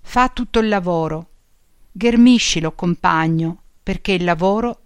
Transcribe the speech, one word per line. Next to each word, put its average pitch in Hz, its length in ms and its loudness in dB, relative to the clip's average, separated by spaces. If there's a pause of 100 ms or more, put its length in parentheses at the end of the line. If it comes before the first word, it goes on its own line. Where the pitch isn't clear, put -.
fa 254 280 0
tutto 240 300 -4
il 220 100 0
lavoro, 170 600 -4 (640)
ghermiscilo, 233 800 4
compagno, 165 880 -2 (200)
perché 196 300 -6
il 180 120 -2
lavoro 196 600 -2